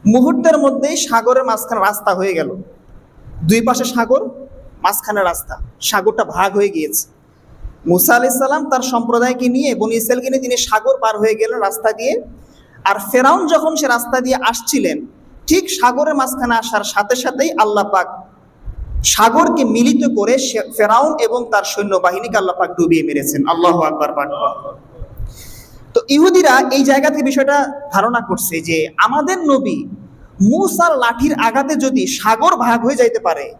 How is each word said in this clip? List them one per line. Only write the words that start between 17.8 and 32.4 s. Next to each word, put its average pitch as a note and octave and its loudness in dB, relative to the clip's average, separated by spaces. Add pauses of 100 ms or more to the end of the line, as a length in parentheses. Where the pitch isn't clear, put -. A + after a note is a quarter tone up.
পাক F#3 -2 (800)
সাগরকে D4 2
মিলিত A#3 2 (100)
করে A3 2
সে, B3 -4 (160)
ফেরাউন A#3 2
এবং A#3 -2
তার G3+ 2
সৈন্যবাহিনীকে G3+ -2
আল্লাহ F#3 0
পাক F3 0
ডুবিয়ে E3 2
মেরেছেন। C#3+ -2
আল্লাহু E3+ 2
আকবার D3+ -2
পাঠ C#3+ -4
করুন। - -6 (1200)
তো - 4
ইহুদিরা D4+ 4
এই C4+ 2
জায়গা C#4 4
থেকে D4 -4
বিষয়টা C#4 2 (260)
ধারণা A3+ 0
করছে E3 -4
যে D#3+ -2
আমাদের C#4+ 0
নবী C#4 0 (580)
মূসার D#4+ 2
লাঠির A#3+ 0
আঘাতে C4 0
যদি C4 0
সাগর B3 0